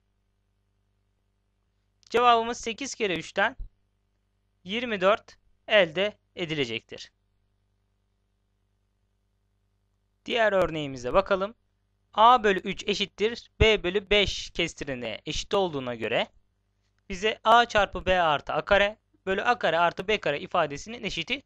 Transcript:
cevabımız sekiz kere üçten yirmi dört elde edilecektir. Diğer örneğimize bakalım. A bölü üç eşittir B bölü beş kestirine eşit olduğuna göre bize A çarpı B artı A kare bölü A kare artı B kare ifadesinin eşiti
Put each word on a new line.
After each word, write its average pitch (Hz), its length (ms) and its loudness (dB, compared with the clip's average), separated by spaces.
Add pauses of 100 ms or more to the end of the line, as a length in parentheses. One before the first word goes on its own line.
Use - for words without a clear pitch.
(2000)
cevabımız 233 500 2
sekiz 233 340 -10
kere 185 240 -4
üçten 202 380 -2 (1080)
yirmi 220 360 -6
dört 196 380 0 (300)
elde 190 500 2 (180)
edilecektir. 139 760 -6 (3000)
Diğer 220 280 0
örneğimize 147 600 -2
bakalım. 190 420 0 (600)
A 233 300 8
bölü 196 140 2
üç 190 300 -8
eşittir 202 640 -4 (100)
B 208 220 4
bölü 190 280 -4
beş 202 400 0
kestirine 127 760 -6
eşit - 280 -6
olduğuna 143 400 -2
göre 117 340 -4 (800)
bize 202 360 -4
A 233 220 6
çarpı 190 400 -2
B 185 140 2
artı 151 320 0
A 156 120 -4
kare 202 340 2 (280)
bölü 190 160 -2
A 240 160 0
kare 165 200 0
artı 175 300 0
B 208 120 0
kare 151 200 -4
ifadesinin 185 640 -4
eşiti 190 420 -6